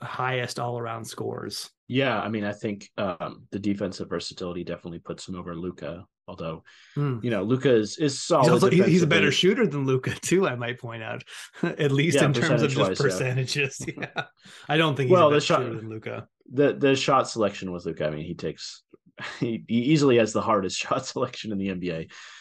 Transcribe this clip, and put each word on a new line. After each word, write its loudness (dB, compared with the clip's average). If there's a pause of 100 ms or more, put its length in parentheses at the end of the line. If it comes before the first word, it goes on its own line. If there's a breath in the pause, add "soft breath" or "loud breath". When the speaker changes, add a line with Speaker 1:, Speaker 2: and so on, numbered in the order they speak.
Speaker 1:
highest -4
all -4
around -8
scores. -10 (160)
Speaker 2:
Yeah, 0
I -4
mean, -4
I -2
think, -8
um, -6
the -6
defensive -4
versatility -8
definitely -10
puts -12
him -10
over -10
Luka. -10 (220)
Although, -10 (320 soft breath)
Speaker 1:
Hmm. -2
Speaker 2:
you -2
know, 0
Luka 4
is, 2
is 0
solid 4
Speaker 1:
He's 8
also, 6
he, 6
he's 6
a 4
better 4
Speaker 2:
defensively. 2
Speaker 1:
shooter 4
than -2
Luka 0 (100)
too, 2
I -2
might -6
point -12
out, -10 (180)
<laughs> -10
at 0
least 2
Speaker 2:
Yeah, 4
Speaker 1:
in 2
terms 2
of 2
just 0
Speaker 2:
percentage-wise, -
yeah. 2
Speaker 1:
percentages. -2
<laughs> -10
Yeah. -8 (440 loud breath)
I 2
don't 4
think 0
he's 8
Speaker 2:
Well, 8
Speaker 1:
a 6
Speaker 2:
the 6
Speaker 1:
better 4
Speaker 2:
shot, 4
Speaker 1:
shooter -6
than -10
Luka. -10 (240)
Speaker 2:
the, 4
the 4
shot 2
selection -2
with -8
Luka, -4
I 0
mean, -6
he -8
takes, -10 (280)
<laughs> -14
he, -2
he 2
easily 6
has 4
the 0
hardest 0
<laughs> -4
shot -4
selection -6
in -4
the -4
N -6
B -4
A. -8 (320 loud breath)